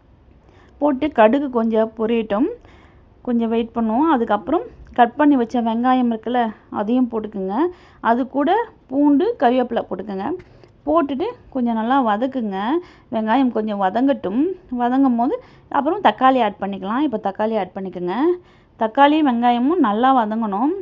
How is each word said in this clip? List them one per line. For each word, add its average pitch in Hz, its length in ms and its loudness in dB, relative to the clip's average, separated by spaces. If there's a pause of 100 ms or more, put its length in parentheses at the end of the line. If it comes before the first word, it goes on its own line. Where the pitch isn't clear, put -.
(800)
போட்டு 285 320 0
கடுகு 240 380 4
கொஞ்சம் 226 420 0
பொரியட்டும், 226 560 -2 (760)
கொஞ்சம் 233 260 -2
வெயிட் 233 240 -2
பண்ணுவோம். 233 360 0
அதுக்கப்புறம் 240 540 0 (300)
கட் 233 220 4
பண்ணி 294 200 4
வச்ச 240 240 -2
வெங்காயம் 240 500 2
இருக்குல்ல, 233 300 -2 (300)
அதையும் 233 400 0
போட்டுக்கோங்க. 208 460 -6 (440)
அது 233 280 2
கூட 277 220 0 (360)
பூண்டு, 285 400 2 (120)
கறிவேப்பிலை 240 440 0
போட்டுக்கோங்க. 196 460 -8 (540)
போட்டுட்டு 294 440 0 (240)
கொஞ்சம் 233 240 -2
நல்லா 226 280 0
வதக்குங்க. 220 560 -2 (540)
வெங்காயம் 226 400 0
கொஞ்சம் 214 300 -4
வதங்கட்டும். 220 580 0 (300)
வதங்கும் 247 480 0
போது 262 160 0 (360)
அப்புறம் 311 300 -2
தக்காளி 269 420 2
ஆட் 208 180 -2
பண்ணிக்கலாம். 196 420 -4
இப்போ 247 160 -2
தக்காளி 214 400 -4
ஆட் 185 160 -6
பண்ணிக்கோங்க. 180 400 -6 (640)
தக்காளி 277 420 4
வெங்காயமும் 247 640 2
நல்லா 220 280 2
வதங்கணும், 220 680 0